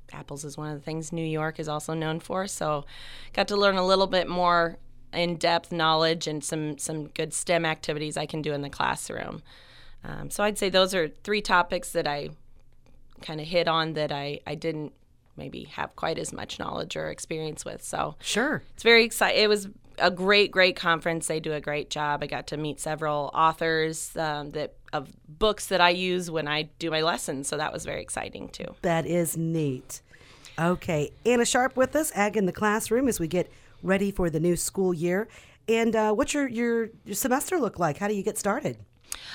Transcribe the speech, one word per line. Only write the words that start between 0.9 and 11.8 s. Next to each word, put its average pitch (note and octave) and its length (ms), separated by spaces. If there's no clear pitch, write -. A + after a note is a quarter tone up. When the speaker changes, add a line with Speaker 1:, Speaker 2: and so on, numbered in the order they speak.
Speaker 1:
New E3 140
York D#3 340
is E3 80
also D3+ 260
known D#3+ 260
for, F#3+ 280
so D3+ 380
got F#3+ 160
to G3+ 60
learn G3+ 200
a F#3 100
little F#3+ 220
bit F3+ 200
more F3 500
in-depth E3+ 580
knowledge D#3+ 540
and D3+ 180
some, D3+ 340
some D#3 320
good D#3+ 240
stem E3 320
activities D#3 520
I D3+ 80
can D#3 160
do D3 120
in C#3+ 80
the C#3+ 80
classroom. - 720
Um, D3 260
so G#3 140
I'd G#3 140
say G3 120
those F#3 260
are E3 120
three G#3 340
topics F3+ 500